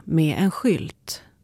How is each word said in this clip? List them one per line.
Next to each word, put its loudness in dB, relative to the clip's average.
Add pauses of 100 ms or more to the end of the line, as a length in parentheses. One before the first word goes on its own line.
med 2
en 2
skylt. -4 (200)